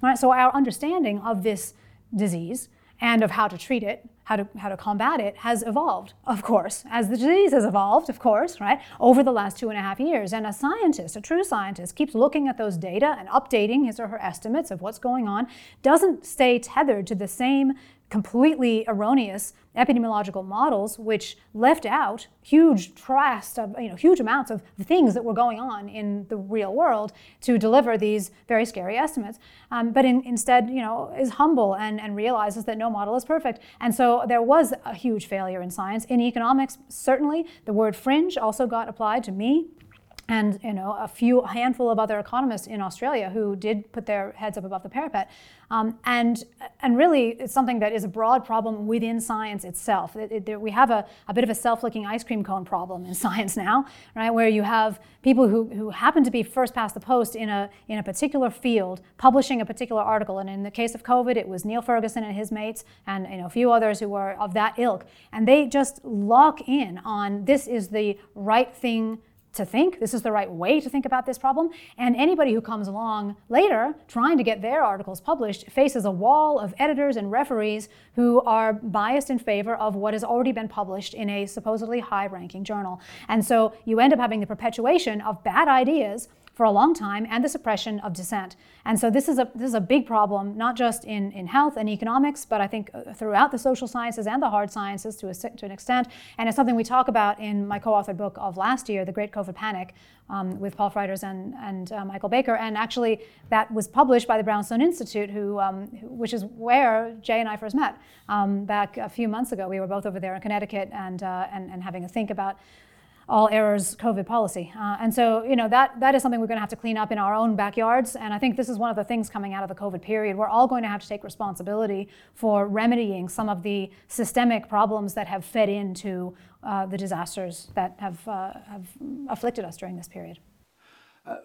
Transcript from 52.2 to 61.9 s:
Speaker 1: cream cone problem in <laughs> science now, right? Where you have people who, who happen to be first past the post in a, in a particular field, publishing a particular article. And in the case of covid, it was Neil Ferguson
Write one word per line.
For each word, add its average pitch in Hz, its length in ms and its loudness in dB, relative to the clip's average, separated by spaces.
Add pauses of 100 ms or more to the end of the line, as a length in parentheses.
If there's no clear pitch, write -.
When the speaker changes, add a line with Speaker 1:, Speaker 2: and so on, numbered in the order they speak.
Speaker 1:
cream 214 200 -4
cone 190 220 -6
problem 180 400 -6
in 180 80 -10
<laughs> - 100 -4
science 196 320 -2
now, 220 300 2 (280)
right? 226 140 -2
Where 226 200 4
you 214 140 4
have 220 380 0 (220)
people 254 260 6
who, 226 220 2
who 214 180 -8
happen 294 360 4
to 247 60 2
be 233 120 0
first 254 320 -2
past 220 180 -4
the - 80 -12
post 233 340 0
in 220 140 -6
a, 202 220 -4 (180)
in 214 100 -6
a 208 40 -4
particular 254 480 -2
field, 202 500 -2 (160)
publishing 262 460 4
a - 20 -6
particular 226 380 -4
article. 202 380 0
And 190 100 -8
in 196 120 -8
the 202 80 -8
case 233 240 -4
of 226 80 -16
covid, 247 340 4
it 208 120 -2
was 185 160 -6
Neil 226 160 -4
Ferguson 226 420 0